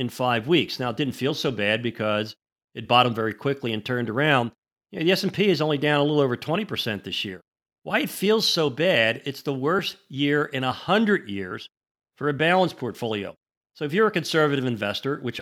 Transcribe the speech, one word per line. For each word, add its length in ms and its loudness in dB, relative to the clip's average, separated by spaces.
in 80 -2
five 400 0
weeks. 320 2
Now, 100 -2
it 60 -4
didn't 180 -2
feel 180 -2
so 200 -2
bad 280 0
because 540 -2
it 140 -12
bottomed 260 -4
very 200 -4
quickly 380 -6
and 120 -6
turned 260 -6
around. 400 0
You 80 -10
know, 60 -4
the 80 4
S 100 0
and 100 -2
P 160 2
is 140 2
only 160 0
down 220 2
a 20 4
little 180 2
over 160 2
twenty 280 -4
percent 400 -4
this 200 -6
year. 160 -8
Why 160 0
it 100 -4
feels 380 2
so 200 2
bad, 580 2
it's 160 -8
the 120 -2
worst 420 0
year 360 2
in 200 -4
a 80 0
hundred 560 2
years 400 -8
for 120 -2
a 60 0
balanced 440 2
portfolio. 540 -4
So 100 -6
if 80 -4
you're 160 4
a 20 2
conservative 540 2
investor, 540 -2
which 240 -6